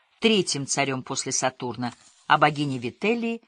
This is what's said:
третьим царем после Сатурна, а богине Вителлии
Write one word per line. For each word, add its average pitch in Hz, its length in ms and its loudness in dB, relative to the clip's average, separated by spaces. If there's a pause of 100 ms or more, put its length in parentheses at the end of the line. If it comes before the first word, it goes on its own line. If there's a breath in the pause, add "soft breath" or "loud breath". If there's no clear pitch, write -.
(180)
третьим 180 480 2
царем 139 380 -2
после 135 280 -6
Сатурна, 123 600 -4 (320)
а 151 120 4
богине 147 400 2
Вителлии 226 680 -2